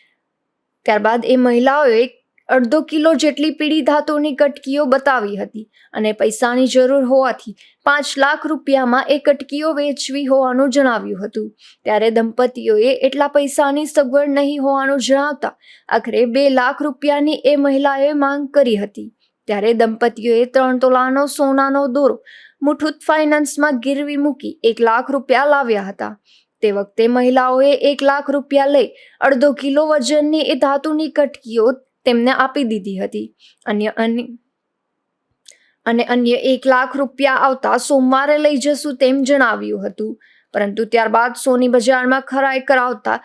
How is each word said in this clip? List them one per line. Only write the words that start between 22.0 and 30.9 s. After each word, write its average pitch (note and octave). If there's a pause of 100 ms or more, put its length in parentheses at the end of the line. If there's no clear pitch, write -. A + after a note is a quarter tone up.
મુઠુત D4
ફાઇનાન્સમાં D4+
ગીરવી C#4
મૂકી C#4+ (120)
એક A3+
લાખ A#3+
રૂપિયા C4
લાવ્યા A#3+
હતા. G#3 (520)
તે G#3+
વખતે G3+
મહિલાઓએ B3+ (200)
એક C#4
લાખ C#4
રૂપિયા C#4
લઈ B3+ (300)
અડધો C#4
કિલો C#4+
વજનની D4+
એ C#4
ધાતુની D4